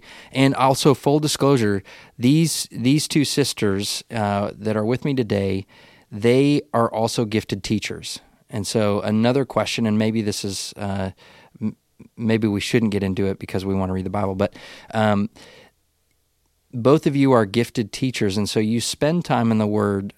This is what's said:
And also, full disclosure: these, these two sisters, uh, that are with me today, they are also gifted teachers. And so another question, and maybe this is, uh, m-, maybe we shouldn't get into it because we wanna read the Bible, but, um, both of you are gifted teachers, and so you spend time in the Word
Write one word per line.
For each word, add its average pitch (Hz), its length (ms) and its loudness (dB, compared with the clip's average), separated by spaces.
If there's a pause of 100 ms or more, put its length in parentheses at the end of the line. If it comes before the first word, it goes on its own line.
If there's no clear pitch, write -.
(320)
And 135 240 2
also, 135 380 4
full 147 260 2
disclosure: 127 640 2 (340)
these, 151 540 2
these 127 380 0
two 147 160 2
sisters, 104 840 -2
uh, 101 480 -2
that 107 200 -4
are 107 80 -2
with 123 180 -2
me 147 100 -2
today, 98 520 -2 (480)
they 131 480 2 (120)
are 117 180 2
also 113 320 -2
gifted 104 400 -4
teachers. - 560 -6 (300)
And 107 180 -6
so 104 320 0
another 117 460 0
question, 113 400 -2
and 107 120 2
maybe 110 240 0
this 104 220 -4
is, 98 320 -8
uh, 98 360 -6 (500)
m-, 107 160 -6 (400)
maybe 113 320 0
we 101 100 0
shouldn't 113 320 0
get 101 100 -2
into 98 260 -2
it 95 120 -4
because - 240 -6
we 98 100 -4
wanna 95 200 -2
read 92 120 -4
the 92 40 -6
Bible, 98 260 -4
but, 101 180 0 (400)
um, 107 360 2 (1400)
both 131 320 4
of 143 100 0
you 139 160 4
are 113 140 6
gifted 110 460 -2
teachers, 110 460 -2
and 101 120 -2
so 220 100 0
you 110 200 0
spend 160 460 -2
time 117 260 2
in 110 60 2
the 107 100 0
Word 101 500 -2